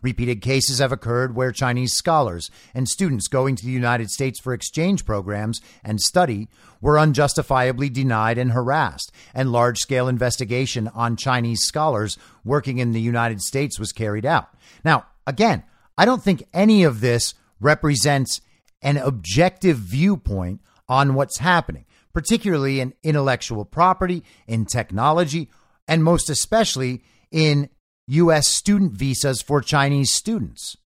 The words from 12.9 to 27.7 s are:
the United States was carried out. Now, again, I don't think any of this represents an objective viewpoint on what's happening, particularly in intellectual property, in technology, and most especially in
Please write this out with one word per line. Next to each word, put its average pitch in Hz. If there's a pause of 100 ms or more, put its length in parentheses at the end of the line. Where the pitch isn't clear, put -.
the 113
United 117
States 135
was 104
carried 107
out. 151 (340)
Now, 151 (220)
again, 139 (340)
I 180
don't 247
think 190
any 208
of 123
this 120 (240)
represents 143 (400)
an 143
objective 135
viewpoint 104 (260)
on 135
what's 135
happening, 170 (280)
particularly 151
in 127
intellectual 135
property, 180 (220)
in 113
technology, 143 (380)
and 160
most 165
especially 131 (300)
in 147 (400)